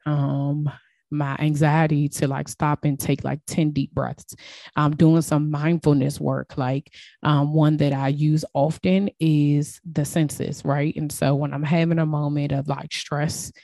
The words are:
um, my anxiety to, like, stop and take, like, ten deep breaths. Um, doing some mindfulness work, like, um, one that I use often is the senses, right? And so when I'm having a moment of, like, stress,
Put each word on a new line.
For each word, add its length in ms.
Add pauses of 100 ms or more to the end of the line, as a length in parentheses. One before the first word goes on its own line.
um, 600 (440)
my 280
anxiety 680
to, 180
like, 220
stop 360
and 140
take, 240
like, 240
ten 240
deep 240
breaths. 400 (420)
Um, 200
doing 240
some 300
mindfulness 680
work, 380
like, 360 (300)
um, 300
one 240
that 160
I 160
use 460
often 560 (100)
is 640
the 220
senses, 580
right? 320
And 160
so 220
when 180
I'm 100
having 360
a 80
moment 440
of, 160
like, 260
stress, 600 (120)